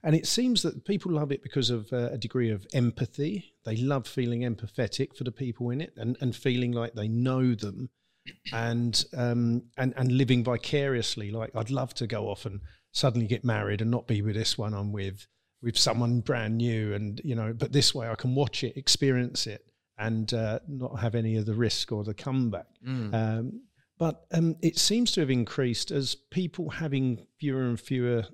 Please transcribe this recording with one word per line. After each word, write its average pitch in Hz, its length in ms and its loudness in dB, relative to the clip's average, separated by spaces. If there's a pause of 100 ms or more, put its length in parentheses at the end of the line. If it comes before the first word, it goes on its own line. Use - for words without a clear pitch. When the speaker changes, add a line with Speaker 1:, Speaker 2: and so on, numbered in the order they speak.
Speaker 1:
and 156 120 6
it 160 100 2
seems 247 380 2
that - 200 -2
people 196 280 -2
love 147 200 0
it 139 120 -4
because 127 260 0
of, 113 240 -2
uh, 123 180 0
a 127 60 -6
degree 117 320 0
of 101 240 -2
empathy. 143 800 0 (120)
They 110 120 -2
love 131 300 0
feeling 120 340 -2
empathetic 117 760 -2
for - 100 -8
the 123 60 -4
people 120 380 -4
in 127 120 -2
it - 160 -10
and, 113 240 -2
and 123 140 0
feeling 123 360 2
like 117 240 -2
they 107 120 -2
know 127 460 2
them 107 360 -6 (640)
and, 117 520 0 (120)
um, 120 480 2 (140)
and, 127 180 0
and 127 160 2
living 127 320 4
vicariously. 120 840 0
Like, 113 260 -6
I'd 110 140 -4
love 131 260 -2
to 117 120 -4
go 104 200 -4
off 98 200 -8
and 98 120 -8 (340)
suddenly 117 340 4
get 117 180 0
married 104 360 2
and 113 100 2
not 120 160 0
be 104 160 2
with 107 120 0
this 110 220 0
one 107 160 -4
I'm 101 180 -2
with, 98 360 -6 (340)
with 120 160 -2
someone 120 440 4
brand 113 360 0
new, 110 380 0
and, 104 280 -4
you 131 120 -2
know, 113 180 -2
but 135 200 -2
this 143 200 6
way 117 160 -6
I 113 60 -2
can 127 180 0
watch 135 300 0
it, 120 120 -6
experience 131 720 2
it, 107 180 -10 (360)
and, 110 340 -2
uh, 113 340 -2
not 127 320 -8
have 113 140 0
any 113 240 2
of 104 80 0
the 110 80 -2
risk 113 380 0
or 104 120 -2
the 104 120 -6
comeback. 123 500 -2 (200)
Speaker 2:
Mm. 120 280 -4
Speaker 1:
Um, 113 480 -2 (380)
but, 160 320 -2
um, 165 300 2
it 165 160 2
seems 226 360 2
to 185 80 2
have 135 100 2
increased 123 580 0
as 135 240 -2
people 175 560 -4
having 131 560 0 (140)
fewer 131 240 0
and 120 160 0
fewer 120 540 0